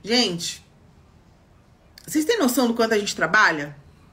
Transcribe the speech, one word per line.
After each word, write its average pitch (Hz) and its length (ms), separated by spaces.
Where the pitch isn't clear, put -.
Gente, 202 600
vocês 302 200
têm 466 120
noção 254 300
do 233 60
quanto 226 200
a 208 60
gente 202 160
trabalha 165 640